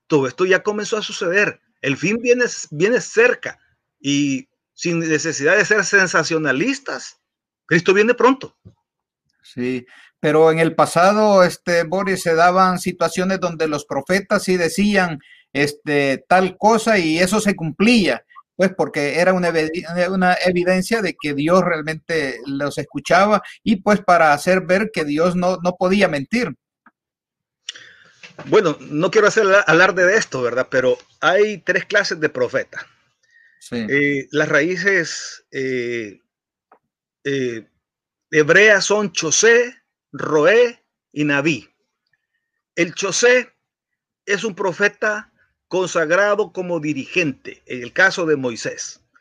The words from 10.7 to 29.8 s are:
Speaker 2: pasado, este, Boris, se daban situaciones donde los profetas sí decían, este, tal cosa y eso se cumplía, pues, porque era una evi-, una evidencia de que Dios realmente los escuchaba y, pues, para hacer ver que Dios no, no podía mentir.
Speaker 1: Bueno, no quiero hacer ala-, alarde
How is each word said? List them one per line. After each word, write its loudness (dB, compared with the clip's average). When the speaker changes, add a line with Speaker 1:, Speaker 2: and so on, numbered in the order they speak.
Speaker 2:
pasado, 4
este, 0
Boris, -4
se 0
daban 4
situaciones -4
donde -4
los -6
profetas -2
sí 0
decían, 0
este, 0
tal 2
cosa 2
y 0
eso 0
se -2
cumplía, 0
pues, 0
porque -4
era 4
una 0
evi-, -2
una 2
evidencia 0
de -4
que -6
Dios 2
realmente -4
los -6
escuchaba 0
y, 0
pues, 0
para 4
hacer 2
ver 0
que -4
Dios 0
no, 0
no -2
podía 2
mentir. -4
Speaker 1:
Bueno, 2
no -2
quiero 4
hacer 0
ala-, 4
alarde 2